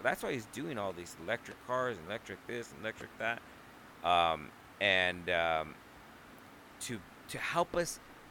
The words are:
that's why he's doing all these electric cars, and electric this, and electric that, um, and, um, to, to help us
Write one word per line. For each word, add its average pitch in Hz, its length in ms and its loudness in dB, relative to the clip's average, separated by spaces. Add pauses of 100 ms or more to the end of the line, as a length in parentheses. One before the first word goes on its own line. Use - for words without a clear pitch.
that's - 180 2
why 208 120 -2
he's 110 180 -6
doing 143 260 -6
all 98 140 -2
these 85 320 -10
electric 98 320 -4 (100)
cars, 127 320 0
and 78 80 -12
electric 101 400 -8
this, 120 240 -8
and - 120 -16
electric - 360 -6
that, 113 220 -2 (680)
um, 82 420 6 (300)
and, 90 500 4
um, 80 440 2 (1080)
to, 113 180 -6 (300)
to - 80 -6
help 170 360 0
us 170 240 0 (320)